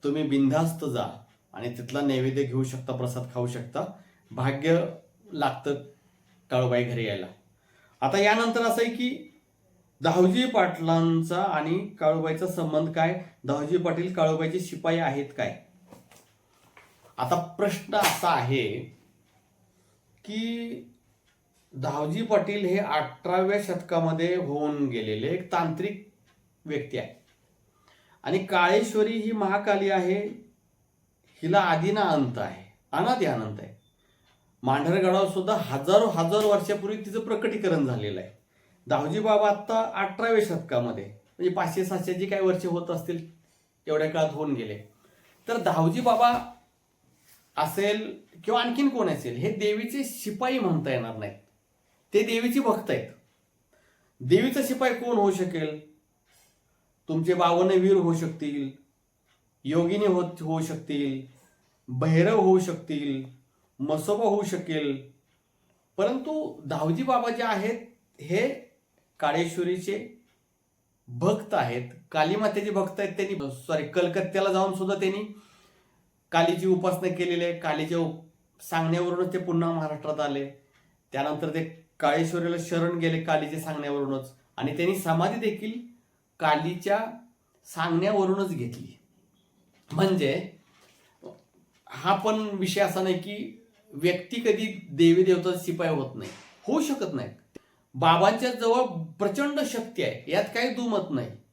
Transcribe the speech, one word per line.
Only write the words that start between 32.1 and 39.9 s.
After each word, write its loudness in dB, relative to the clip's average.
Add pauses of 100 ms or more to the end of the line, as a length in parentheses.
आहे, -8 (280)
अनादी 2
अनंत -4
आहे. -16 (920)
मांढरगडावर 2
सुद्धा 0
हजारो 4
हजारो 2
वर्षापूर्वी 0
तिचं -8
प्रकटीकरण 0
झालेलं -4
आहे. -14 (500)
दाहोजी 0
बाबा 4
आत्ता 0 (160)